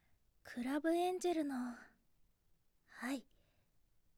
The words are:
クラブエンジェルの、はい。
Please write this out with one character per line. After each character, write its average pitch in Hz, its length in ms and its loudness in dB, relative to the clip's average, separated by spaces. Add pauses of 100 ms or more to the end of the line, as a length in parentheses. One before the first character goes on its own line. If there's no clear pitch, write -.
(440)
ク - 180 -8
ラ 277 200 0
ブ 330 120 4
エ 349 160 4
ン 370 120 0
ジ 359 80 2
ェ 339 60 2
ル 311 100 2
の、 277 100 -4
は - 1600 -10
い。 254 100 -4 (960)